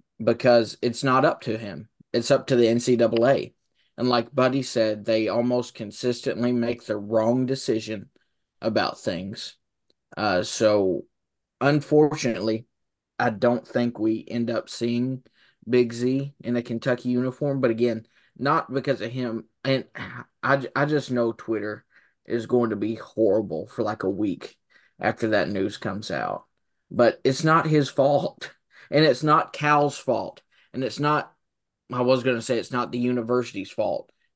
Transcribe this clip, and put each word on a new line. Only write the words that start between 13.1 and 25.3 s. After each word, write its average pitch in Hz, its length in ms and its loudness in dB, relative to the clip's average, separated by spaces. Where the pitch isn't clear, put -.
I 120 100 2
don't 120 340 0
think 120 360 -2
we 110 260 0
end 117 240 -4
up 113 180 -4
seeing 123 540 -2
Big 120 240 4
Z 131 500 -2
in 120 140 -4
a 117 60 -2
Kentucky 123 480 -4
uniform. 131 500 -2
But 123 100 2
again, 113 380 -2
not 143 360 -2
because 131 280 -2
of 117 120 -8
him. 120 320 -6
And 135 220 0
I, 135 320 0
I 143 120 0
just 147 260 -2
know 120 180 0
Twitter 107 540 -6
is 117 200 -4
going 120 240 2
to 104 60 -2
be 107 200 -4
horrible 101 720 0
for, - 160 -6
like, 107 180 -4
a 95 80 0
week 101 460 -4
after 113 300 -2
that 101 200 0